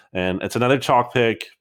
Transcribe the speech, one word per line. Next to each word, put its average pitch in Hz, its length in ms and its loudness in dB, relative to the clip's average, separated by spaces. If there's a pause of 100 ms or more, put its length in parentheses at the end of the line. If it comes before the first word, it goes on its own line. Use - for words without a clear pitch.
(140)
And 92 300 -2
it's 101 140 -6
another 123 200 2
chalk 123 360 0
pick, 117 340 0 (140)